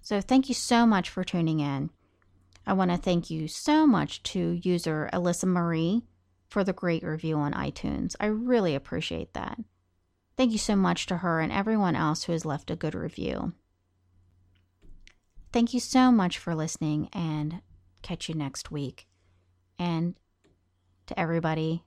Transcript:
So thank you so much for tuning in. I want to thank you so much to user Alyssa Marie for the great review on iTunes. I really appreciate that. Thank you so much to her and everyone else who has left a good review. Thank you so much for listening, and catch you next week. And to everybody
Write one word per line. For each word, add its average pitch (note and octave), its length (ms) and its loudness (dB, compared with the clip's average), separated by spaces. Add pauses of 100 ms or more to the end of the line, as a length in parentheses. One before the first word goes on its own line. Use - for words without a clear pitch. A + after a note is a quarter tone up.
So G3+ 160 0
thank C4 280 4
you A#3+ 60 0
so A#3 300 4
much G3+ 240 4
for F#3 140 -4
tuning D#3+ 380 0
in. C#3+ 280 -2 (760)
I G3+ 80 0
want F#3 180 2
to F3 60 2
thank E3+ 320 0
you D#3 180 -6
so D#4 400 4
much E3 360 2
to F3 380 -2
user E3+ 500 0
Alyssa F3 340 0
Marie E3+ 580 2 (440)
for G3+ 160 0
the F#3 100 0
great E3+ 300 -2
review D#3+ 340 -4
on D3 160 -2
iTunes. - 640 -6
I G#3 80 -2
really A3 480 2
appreciate - 580 -6
that. - 260 -8 (760)
Thank B3+ 160 2
you G#3+ 60 0
so G#3 180 0
much F3+ 300 2
to F3+ 120 -2
her E3+ 220 0
and D#3 140 -2
everyone G3+ 420 2
else D#3+ 280 0
who E3+ 100 -2
has D#3+ 100 -2
left D3 280 -6
a D3+ 40 -2
good D#3+ 200 -6
review. - 580 -6 (2000)
Thank A#3 200 2
you B3 60 0
so B3+ 320 6
much F#3+ 260 4
for - 160 -6
listening, D#3 600 -2
and D#3 480 -4 (400)
catch - 260 -10
you D#3+ 80 -6
next C#3 360 -8
week. C#3+ 360 -8 (680)
And F3 380 -2 (920)
to - 120 -8
everybody E3 680 -2